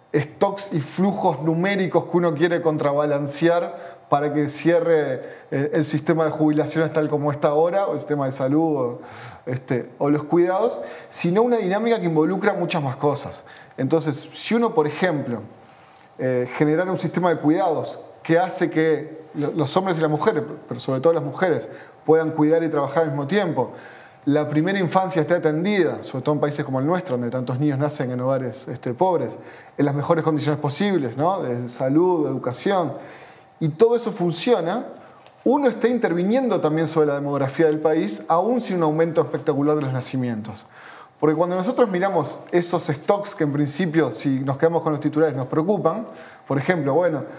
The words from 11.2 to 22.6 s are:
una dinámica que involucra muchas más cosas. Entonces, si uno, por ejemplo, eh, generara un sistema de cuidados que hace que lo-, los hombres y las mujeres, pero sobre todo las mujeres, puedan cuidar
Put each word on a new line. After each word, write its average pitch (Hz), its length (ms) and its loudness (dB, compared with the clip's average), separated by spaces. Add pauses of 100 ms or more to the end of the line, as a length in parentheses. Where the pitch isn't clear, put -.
una 240 140 2
dinámica 214 460 0
que 175 40 -2
involucra 180 480 2
muchas 175 300 -2
más 131 140 -4
cosas. - 440 -2 (360)
Entonces, 143 560 0
si - 220 -2
uno, 233 180 2
por 151 140 2
ejemplo, 139 540 -2 (760)
eh, 127 300 0 (100)
generara 160 320 2
un 180 80 0
sistema 180 320 0
de 165 80 2
cuidados 160 640 0 (240)
que 165 160 4
hace 180 300 0
que 156 640 -2
lo-, 147 180 -4
los 135 240 -2
hombres 190 220 0
y 160 40 -4
las 156 80 2
mujeres, 151 340 0 (260)
pero 120 100 -6
sobre 175 220 -2
todo 165 100 6
las 160 120 0
mujeres, 151 440 -2 (380)
puedan 160 260 4
cuidar 156 320 4